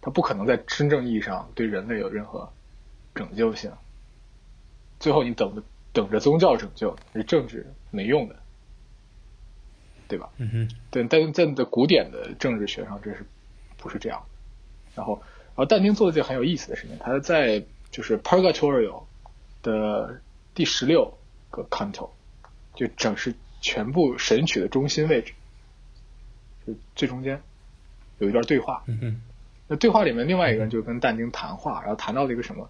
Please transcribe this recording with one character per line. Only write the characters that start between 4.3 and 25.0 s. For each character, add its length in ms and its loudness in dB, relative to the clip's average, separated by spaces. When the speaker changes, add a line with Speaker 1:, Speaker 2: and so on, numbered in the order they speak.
Speaker 1:
最 100 2
后 140 6
你 80 -4
等 220 -2
着， 80 -10
等 160 2
着 100 2
宗 180 4
教 160 6
拯 200 -4
救， 200 -4
那 80 -4
政 240 2
治 200 -12
没 140 -6
用 240 2
的， 80 -18
对 100 -6
吧？ 180 -12
Speaker 2:
嗯 140 -6
哼。 200 -2
Speaker 1:
对， 140 -2
但， 280 4
但 220 2
在 100 0
古 220 2
典 260 6
的 260 -10
政 200 -2
治 80 -2
学 180 -8
上， 180 -12
这 100 -8
是， 120 -12
不 100 -14
是 100 -8
这 120 -6
样 100 -8
的。 60 -18
然 120 -8
后， 120 -2
然 80 -16
后 80 2
但 180 4
丁 120 6
做 140 4
了 40 2
一 20 -2
件 80 4
很 140 -4
有 80 0
意 120 0
思 120 -10
的 80 -8
事 100 -12
情， 120 -14
他 200 -2
在 460 2
就 120 -10
是 160 0
Purgatorio 840 2
的 580 -2
第 80 2
十 220 -2
六 300 4
个 200 -10
canto， 400 -6
就 140 -2
整 280 -2
是 160 -4
全 320 -4
部 260 4
神 280 4
曲 120 0
的 80 0
中 220 0
心 180 0